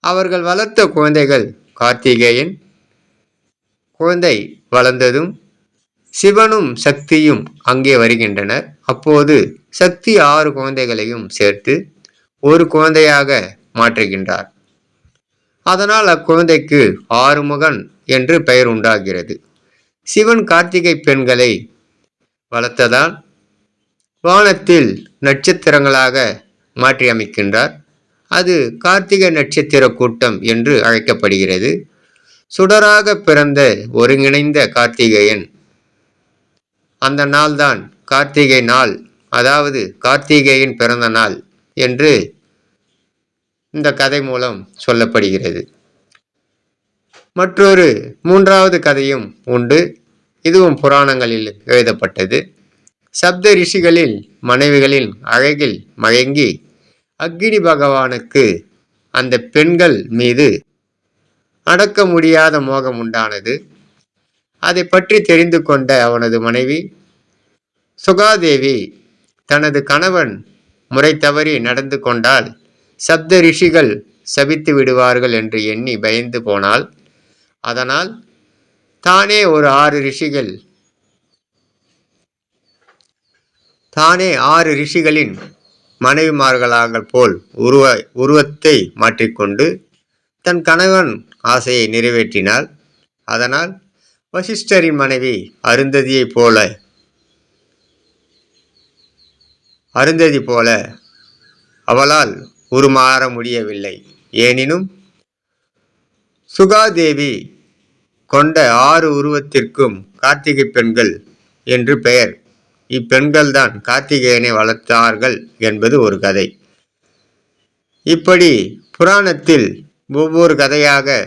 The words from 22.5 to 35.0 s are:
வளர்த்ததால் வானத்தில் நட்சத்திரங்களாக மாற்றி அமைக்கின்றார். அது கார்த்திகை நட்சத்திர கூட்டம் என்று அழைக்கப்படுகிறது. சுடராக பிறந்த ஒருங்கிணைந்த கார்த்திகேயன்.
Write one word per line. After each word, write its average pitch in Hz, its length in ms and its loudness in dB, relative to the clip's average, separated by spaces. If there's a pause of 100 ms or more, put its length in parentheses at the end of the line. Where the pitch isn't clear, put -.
வளர்த்ததால் 120 640 -2 (1120)
வானத்தில் 180 680 2 (300)
நட்சத்திரங்களாக 139 960 0 (600)
மாற்றி 127 320 0
அமைக்கின்றார். 110 640 -2 (580)
அது 180 240 0 (220)
கார்த்திகை 190 540 0
நட்சத்திர 143 580 0
கூட்டம் 117 520 -2
என்று 117 320 -2 (100)
அழைக்கப்படுகிறது. 101 880 -2 (800)
சுடராக 208 720 2
பிறந்த 147 380 2 (320)
ஒருங்கிணைந்த 139 640 2 (100)
கார்த்திகேயன். 110 760 0 (1600)